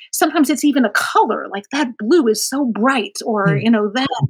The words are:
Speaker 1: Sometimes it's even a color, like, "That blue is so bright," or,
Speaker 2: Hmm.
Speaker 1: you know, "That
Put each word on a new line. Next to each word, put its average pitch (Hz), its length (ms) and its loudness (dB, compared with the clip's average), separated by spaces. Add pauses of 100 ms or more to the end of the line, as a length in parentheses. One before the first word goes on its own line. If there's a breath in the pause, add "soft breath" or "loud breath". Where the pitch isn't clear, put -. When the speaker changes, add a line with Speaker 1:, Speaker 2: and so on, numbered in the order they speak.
(140 loud breath)
Speaker 1:
Sometimes 311 360 2
it's 302 140 0
even 269 220 4
a 214 60 0
color, 247 600 -2
like, 202 200 -8
"That 277 180 -2 (100)
blue 247 280 2
is 220 160 0
so 277 220 -2
bright," 220 600 0
or, 196 320 0
Speaker 2:
Hmm. - 80 -
Speaker 1:
you 226 60 2
know, 208 220 2
"That 262 140 -2 (220)